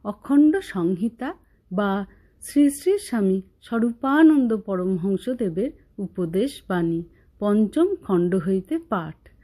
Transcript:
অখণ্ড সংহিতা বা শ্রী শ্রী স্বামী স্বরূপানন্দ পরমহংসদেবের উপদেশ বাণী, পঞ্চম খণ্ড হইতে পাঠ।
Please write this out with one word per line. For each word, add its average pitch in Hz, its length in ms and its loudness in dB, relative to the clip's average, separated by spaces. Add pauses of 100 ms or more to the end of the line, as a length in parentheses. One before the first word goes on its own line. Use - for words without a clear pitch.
অখণ্ড 294 560 2
সংহিতা 214 720 -4 (380)
বা 196 340 -2 (340)
শ্রী 285 300 2
শ্রী 381 280 -2
স্বামী 190 440 -2 (200)
স্বরূপানন্দ 254 960 2
পরমহংসদেবের 190 1120 -2 (280)
উপদেশ 190 720 -4
বাণী, 170 340 -2 (360)
পঞ্চম 214 560 2
খণ্ড 180 400 0
হইতে 190 440 -2
পাঠ। 175 500 -8 (140)